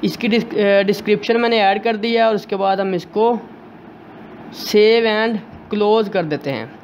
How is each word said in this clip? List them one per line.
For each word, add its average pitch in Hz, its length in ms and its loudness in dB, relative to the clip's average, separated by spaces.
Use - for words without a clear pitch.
इसकी 214 240 -2
डिस-, 220 300 0
अ, 202 240 4
description 208 540 0
मैंने 233 220 2
ऐड 202 240 2
कर 226 140 0
दिया 226 320 0
और 220 60 2
उसके 208 220 -6
बाद 190 240 0
हम 190 140 -2
इसको 214 460 0
save 220 520 4
and 220 320 0
close 208 340 2
कर 185 140 -2
देते 147 280 -4
हैं। 113 220 -8